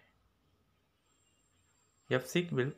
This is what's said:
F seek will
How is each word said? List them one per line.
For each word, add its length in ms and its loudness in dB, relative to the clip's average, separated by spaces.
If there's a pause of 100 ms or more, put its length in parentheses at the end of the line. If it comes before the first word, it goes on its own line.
(2000)
F 160 2
seek 260 -2
will 260 0